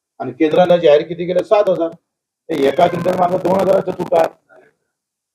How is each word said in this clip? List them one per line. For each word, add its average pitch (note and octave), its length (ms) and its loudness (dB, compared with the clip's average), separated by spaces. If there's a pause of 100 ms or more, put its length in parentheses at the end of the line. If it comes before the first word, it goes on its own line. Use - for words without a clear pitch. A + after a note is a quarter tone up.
(200)
आणि B2+ 120 -10
केंद्रानं E3+ 440 2
जाहीर E3 320 4
किती E3+ 180 -10
केलं? F3 180 -2
सात G#3 260 0
हजार. F3 200 -2 (600)
ते C3+ 180 0
एका F3 200 2
क्विंटल F3 320 -4
मागं F3+ 180 0
दोन F3+ 220 -2
हजाराचा F#3+ 320 0
तुटा E3+ 280 -2
आहे. - 260 -4 (880)